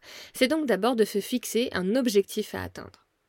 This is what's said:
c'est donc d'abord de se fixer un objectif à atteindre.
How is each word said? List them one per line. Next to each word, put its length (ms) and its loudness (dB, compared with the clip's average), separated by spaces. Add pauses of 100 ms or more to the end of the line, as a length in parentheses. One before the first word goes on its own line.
(360)
c'est 120 4
donc 200 0
d'abord 280 2
de 80 4
se 160 0
fixer 520 -2
un 240 0
objectif 580 2
à 80 -6
atteindre. 460 -14 (220)